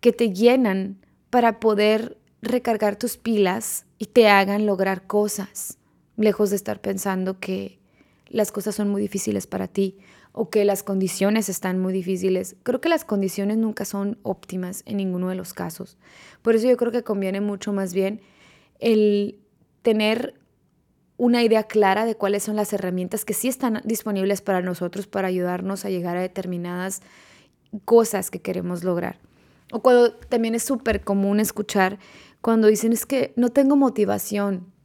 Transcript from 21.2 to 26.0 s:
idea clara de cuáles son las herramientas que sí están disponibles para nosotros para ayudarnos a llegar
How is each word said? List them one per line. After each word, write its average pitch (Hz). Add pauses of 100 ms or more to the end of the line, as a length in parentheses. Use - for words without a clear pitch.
idea 220
clara 208
de 226
cuáles 202
son 214
las 208
herramientas 185
que 214
sí -
están 247
disponibles 202
para 185
nosotros 180
para 190
ayudarnos 185
a 196
llegar 175